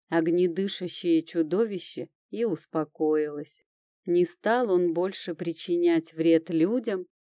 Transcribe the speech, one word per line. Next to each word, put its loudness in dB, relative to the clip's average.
огнедышащее 0
чудовище -4
и -4
успокоилось. -2
Не 4
стал 0
он 2
больше -4
причинять -2
вред 2
людям, 0